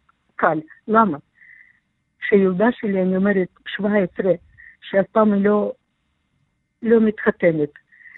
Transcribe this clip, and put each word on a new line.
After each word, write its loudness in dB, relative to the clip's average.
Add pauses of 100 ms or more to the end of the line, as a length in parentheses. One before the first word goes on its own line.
(380)
קל? 0 (300)
למה? 0 (1120)
שילדה 2
שלי, -4
אני -2
אומרת, 0 (180)
שבע -6
עשרה, -2 (480)
שאף -2
פעם 2 (120)
לא, 0 (1120)
לא 4
מתחתנת, 0 (500)